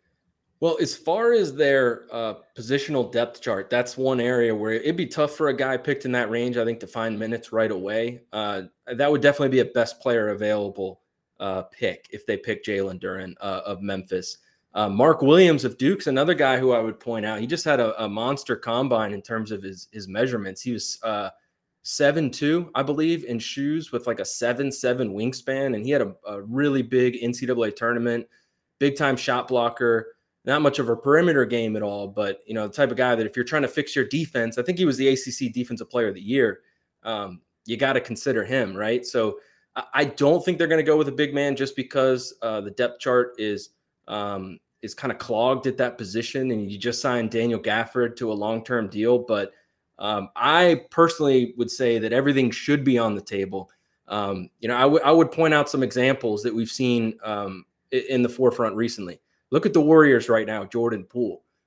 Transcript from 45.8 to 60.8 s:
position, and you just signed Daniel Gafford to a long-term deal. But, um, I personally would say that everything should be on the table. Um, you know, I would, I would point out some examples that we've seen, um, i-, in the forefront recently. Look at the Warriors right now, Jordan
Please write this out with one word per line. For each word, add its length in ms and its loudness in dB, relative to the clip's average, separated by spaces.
position, 540 -4
and 200 -4
you 80 -10
just 220 -4
signed 300 -2
Daniel 300 0
Gafford 560 -2
to 140 -4
a 40 -2
long-term 540 -4
deal. 300 2
But, 340 -2
um, 380 -4
I 540 6
personally 680 4
would 120 -2
say 280 0
that 140 -2
everything 400 2
should 320 -2
be 120 4
on 200 0
the 40 -8
table. 480 -6
Um, 420 -4
you 80 -4
know, 80 0
I 100 6
would, 160 6
I 80 4
would 220 6
point 200 2
out 160 4
some 140 0
examples 600 0
that 100 -2
we've 160 -2
seen, 540 0
um, 420 -8
i-, 160 -2
in 140 2
the 60 2
forefront 480 0
recently. 440 -6
Look 160 2
at 60 2
the 80 6
Warriors 480 8
right 180 2
now, 200 -4
Jordan 380 -2